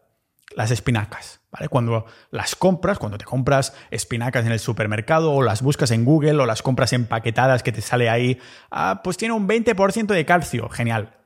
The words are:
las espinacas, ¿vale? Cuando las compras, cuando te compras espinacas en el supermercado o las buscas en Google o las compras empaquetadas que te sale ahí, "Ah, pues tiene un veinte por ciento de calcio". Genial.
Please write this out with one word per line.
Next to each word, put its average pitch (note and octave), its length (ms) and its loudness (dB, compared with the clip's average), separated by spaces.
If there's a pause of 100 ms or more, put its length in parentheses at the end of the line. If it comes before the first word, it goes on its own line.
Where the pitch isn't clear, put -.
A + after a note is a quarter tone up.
(560)
las A2+ 160 0
espinacas, - 720 -4 (100)
¿vale? - 160 -10
Cuando A#2 380 0 (240)
las - 260 -6
compras, F#3+ 440 0
cuando G#2 180 -6
te - 80 -16
compras C3+ 480 0 (160)
espinacas A#2+ 560 -2
en A#2 60 0
el A2+ 80 0
supermercado A2+ 720 0
o C#3 80 4
las A2+ 200 2
buscas C3+ 300 0
en A#2 140 2
Google D3+ 360 4
o B2+ 40 2
las A2 160 0
compras C3 320 0
empaquetadas A#2+ 720 2
que B2 80 -2
te A2 100 -6
sale A#2+ 280 0
ahí, B2 300 0 (300)
"Ah, F#3+ 340 -2
pues F#3 140 -4
tiene A3+ 160 -4
un G#3 140 -2
veinte A3+ 280 2
por G3 160 2
ciento G#3+ 220 -2
de E3 120 2
calcio". C#3+ 440 0
Genial. A2+ 560 -4